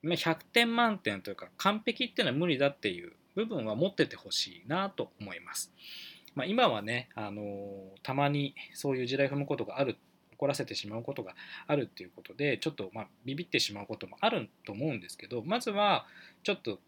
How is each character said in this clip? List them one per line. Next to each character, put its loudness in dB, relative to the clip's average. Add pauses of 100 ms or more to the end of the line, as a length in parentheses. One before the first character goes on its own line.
ま 2
あ、 0
百 2
点 4
満 4
点 -2
と -8
い -4
う -4
か、 -14
完 2
璧 0
っ -6
て 0
い 6
う 4
の 2
は 2
無 4
理 2
だ 6
っ -2
て 0
い -4
う -14 (220)
部 0
分 -4
は 0
持 4
っ -4
て 6
て -10
ほ -12
し -4
い -16
な 0
と -6
思 -8
い -12
ま -14
す。 -6 (640)
ま 0
あ、 -2
今 6
は 2
ね、 -2
あ -6
の -8
ー、 -8
た -4
ま 4
に 0 (200)
そ 0
う 2
い 0
う -4
地 -2
雷 4
踏 0
む -2
こ 0
と -2
が -8
あ 6
る、 -2 (360)
怒 -2
ら 2
せ -2
て -8
し -8
ま -6
う -6
こ -6
と -6
が -12 (320)
あ 4
る 4
っ -2
て -16
い -14
う -18
こ -18
と -16
で、 2
ち -2
ょ 0
っ -12
と、 -8
ま -8
あ、 -10 (160)
ビ -4
ビ -6
っ -20
て 2
し 0
ま -8
う -10
こ -6
と -12
も -18
あ 4
る 0 (140)
と -8
思 -2
う 0
ん -4
で -16
す -14
け -16
ど、 -4
ま 0
ず -4
は 4 (360)
ち 0
ょ 4
っ -10
と -4